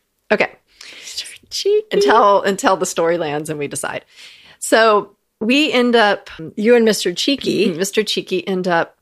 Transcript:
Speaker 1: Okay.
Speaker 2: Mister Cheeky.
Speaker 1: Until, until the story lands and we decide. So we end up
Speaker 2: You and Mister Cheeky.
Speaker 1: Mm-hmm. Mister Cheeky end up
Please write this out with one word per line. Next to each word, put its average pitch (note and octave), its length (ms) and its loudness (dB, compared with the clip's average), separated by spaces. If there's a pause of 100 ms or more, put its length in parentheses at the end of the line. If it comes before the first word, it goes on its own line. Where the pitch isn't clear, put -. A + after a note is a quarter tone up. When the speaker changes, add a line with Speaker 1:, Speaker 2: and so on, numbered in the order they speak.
(320)
Speaker 1:
Okay. - 180 0 (500)
Speaker 2:
Mister - 260 -14 (240)
Cheeky. G#4+ 420 -2
Speaker 1:
Until, G3+ 500 4
until G3 340 0
the D#3 100 -4
story E3+ 320 -2
lands D#3 320 -6
and D3+ 80 -8
we C#3+ 100 -6
decide. - 360 -10 (540)
So A3 560 2 (260)
we B3+ 320 2
end A#3+ 220 2
up G#3 340 2 (280)
Speaker 2:
You A3+ 180 4
and A#3 100 4
Mister G3+ 300 0
Cheeky. G3+ 540 -2
Speaker 1:
Mm-hmm. D#3+ 100 -4
Mister F#3+ 240 -2
Cheeky F#3 440 -6
end F#3 200 -4
up E3 360 -2